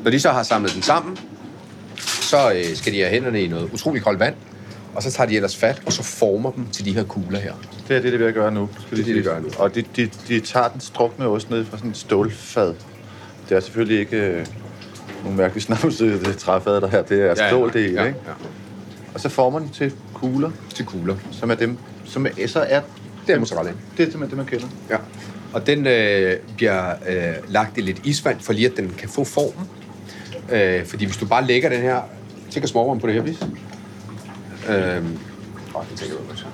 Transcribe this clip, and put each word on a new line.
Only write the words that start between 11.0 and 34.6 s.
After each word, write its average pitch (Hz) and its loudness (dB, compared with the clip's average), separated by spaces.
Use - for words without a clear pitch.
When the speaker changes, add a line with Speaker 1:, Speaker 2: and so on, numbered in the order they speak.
Speaker 2:
ost 107 0
ned 117 0
fra 107 -12
sådan 110 -6
et 104 -8
stålfad. 104 2
Det 95 4
er - 6
selvfølgelig 110 2
ikke, 104 -2
øh, 90 0
nogen 95 -4
mærkelig 95 2
snaps, 113 2
det, 104 4
det 98 0
træfad, 98 4
der 98 0
her. 98 4
Det 98 2
er 101 6
Speaker 1:
Ja, 87 6
ja. 101 6
Speaker 2:
stål, 120 4
det 117 4
hele, 95 2
Speaker 1:
Ja, 113 4
Speaker 2:
ikke? 139 -4
Speaker 1:
ja. 80 -10
Speaker 2:
Og - -8
så - -2
former 135 2
den 151 -6
til 139 -2
kugler, 139 0
Speaker 1:
Til 131 -4
kugler. 92 -2
Speaker 2:
som 117 0
er 113 4
dem, 117 0
som 135 -2
er, - -2
så 165 2
er 143 4
Speaker 1:
Det 180 6
er 135 4
mozzarella. 87 0
Speaker 2:
Det 170 6
er - -4
simpelthen 143 -6
det, 135 -6
man 135 -4
kender. 123 -4
Speaker 1:
Ja. 110 2
Og 113 0
den, 143 4
øh, 101 6
bliver, 95 2
øh, 87 0
lagt 104 0
i 120 0
lidt 95 -2
isvand, 143 0
for - -2
lige 107 4
at - 0
den 92 -2
kan 107 -8
få 139 0
formen. 147 -2
Øh, 92 4
fordi 104 -4
hvis 95 -4
du - -4
bare 120 4
lægger 127 4
den 123 0
her... 127 2
Tænk 143 -4
at 135 -2
småvarme 120 2
på 117 0
det 107 4
her, 117 2
please. 156 -4